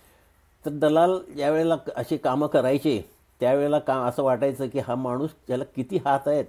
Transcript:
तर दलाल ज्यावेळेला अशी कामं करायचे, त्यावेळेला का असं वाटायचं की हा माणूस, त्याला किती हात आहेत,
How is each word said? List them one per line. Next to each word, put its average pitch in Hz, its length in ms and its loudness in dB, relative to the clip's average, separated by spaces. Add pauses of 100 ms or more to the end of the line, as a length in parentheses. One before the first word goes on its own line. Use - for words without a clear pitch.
(640)
तर 151 60 -6
दलाल 156 480 2 (180)
ज्यावेळेला 156 400 2 (200)
अशी 127 200 -4
कामं 143 300 0
करायचे, 139 580 2 (360)
त्यावेळेला 143 380 2
का 143 160 -2
असं 123 280 -2
वाटायचं 135 460 0
की 143 100 -4
हा 123 160 -4
माणूस, 131 360 -4 (180)
त्याला 131 160 -2
किती 131 320 -6
हात 139 320 0
आहेत, 147 200 0